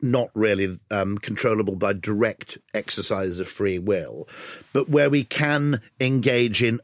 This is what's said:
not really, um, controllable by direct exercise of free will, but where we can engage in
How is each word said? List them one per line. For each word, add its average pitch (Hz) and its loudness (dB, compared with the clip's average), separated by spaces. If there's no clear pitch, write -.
not 123 2
really, 98 2
um, 101 0
controllable 107 0
by 101 0
direct 104 -2
exercise 95 -4
of 90 -6
free 98 -2
will, 87 -4
but 139 0
where 143 4
we 139 2
can 147 0
engage 123 2
in 117 2